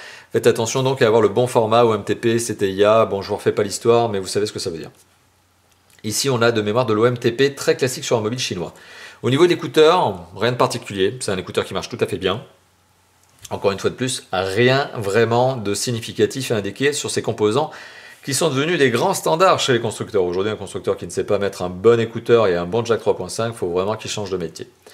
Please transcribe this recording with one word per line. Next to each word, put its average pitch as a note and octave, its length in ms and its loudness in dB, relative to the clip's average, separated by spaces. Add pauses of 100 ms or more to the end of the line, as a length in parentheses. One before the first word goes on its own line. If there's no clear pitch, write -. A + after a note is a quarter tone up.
(300)
Faites - 160 2
attention A2+ 380 2
donc C3+ 180 0
à B2 60 6
avoir A2+ 140 4
le G#2 60 6
bon A#2+ 200 0
format A#2 360 4
O A2+ 80 4
M G#2 120 -2
T G#2 100 -2
P, A#2 240 0
c'était G2+ 320 -2
I F#2+ 140 2
A, A2 200 6
bon G2 160 -2
je F#2+ 100 -8
vous G#2 60 -4
refais G#2+ 140 -2
pas G#2 140 2
l'histoire, A#2 440 2
mais G2+ 120 -2
vous F#2 80 -8
savez G#2 180 -2
ce G#2 60 -4
que - 80 -8
ça F#2+ 100 -6
veut E2 80 -8
dire. - 140 -16 (1120)
Ici A2+ 260 -2
on A#2+ 120 2
a A#2 100 4
de A2 100 2
mémoire G#2+ 240 0
de A2 60 2
l'O G#2+ 140 4
M B2 120 2
T A#2+ 140 0
P C#3 240 2
très - 200 0
classique - 280 -4
sur B2+ 120 0
un A2+ 40 2
mobile A2 180 -4
chinois. F2+ 340 -6 (500)
Au A#2+ 80 0
niveau C#3 140 4
de F3 60 6
l'écouteur, D3+ 880 2
rien A2 160 0
de C3 40 -4
particulier, A#2+ 640 0
c'est - 120 -4
un F#2 60 -4
écouteur G2 260 -4
qui - 100 -10
marche F2+ 140 -6
tout A2+ 120 -10
à A2 60 0
fait G2+ 120 -4
bien. F#2+ 260 -2 (1040)
Encore G2 220 -2
une F#2+ 80 -6
fois G2+ 100 -2
de E2+ 60 -12
plus, - 340 -6
rien A#2+ 640 0
vraiment A2+ 600 0
de G2+ 180 -4
significatif A2+ 760 -2
à A#2 40 -2
indiquer G#2 360 -2
sur C#3 180 -6
ces - 100 -2
composants A#2 520 0 (520)
qui C#3 80 -10
sont E3 160 0
devenus D3+ 300 0
des C3+ 120 4
grands C3+ 220 2
standards E3 460 2
chez - 140 0
les A#2 80 4
constructeurs. G#2 420 -2
Aujourd'hui, F#2+ 300 -2
un G#2 40 -6
constructeur G2 400 -4
qui - 80 -12
ne F2 60 -10
sait - 140 -4
pas G2+ 140 0
mettre G2 240 -4
un F2+ 60 -4
bon G2+ 300 4
écouteur A2+ 480 2
et F2+ 80 2
un F2 100 -2
bon G#2+ 200 -2
jack A2+ 160 0
trois G2+ 160 0
point F2+ 120 -8
cinq, A2+ 260 -6
faut F#2 160 -4
vraiment F#2+ 260 -2
qu'il G#2+ 140 -10
change G#2 200 -8
de F#2+ 60 -4
métier. E2 340 -8 (240)